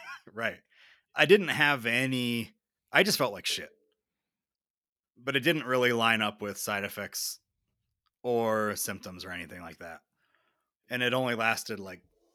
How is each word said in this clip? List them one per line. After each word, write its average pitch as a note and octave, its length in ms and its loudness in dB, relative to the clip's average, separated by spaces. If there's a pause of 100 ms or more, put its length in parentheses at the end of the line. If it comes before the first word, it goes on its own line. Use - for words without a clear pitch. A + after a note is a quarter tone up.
(320)
Right. A2 240 -4 (580)
I D3+ 120 4
didn't F#3 220 6
have C#3+ 360 2
any, A#2+ 680 0 (400)
I E3 100 6
just G3 160 0
felt B2 140 0
like - 140 -10
shit. - 240 -4 (1500)
But C3+ 140 0
it C#3 40 0
didn't D#3 260 2
really B2 260 4
line A2+ 300 4
up G#2 200 -2
with G2+ 160 -6
side G2+ 260 -2
effects - 540 -8 (840)
or A2 540 2
symptoms F#2 480 -8
or F#2 60 -12
anything F2 300 -12
like E2 180 -16
that. E2 220 -16 (920)
And B2 120 -4
it B2 120 2
only B2+ 200 0
lasted, A2 460 -2
like, F#2+ 200 -12 (340)